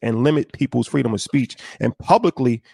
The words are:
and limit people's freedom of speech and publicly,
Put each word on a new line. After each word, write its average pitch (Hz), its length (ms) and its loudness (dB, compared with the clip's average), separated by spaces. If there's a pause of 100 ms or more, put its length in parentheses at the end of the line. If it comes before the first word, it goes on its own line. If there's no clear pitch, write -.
and 113 220 0
limit 151 280 2
people's 123 360 -2
freedom 120 260 0
of 101 80 -4
speech - 360 -2 (220)
and 117 200 0
publicly, 135 640 2 (100)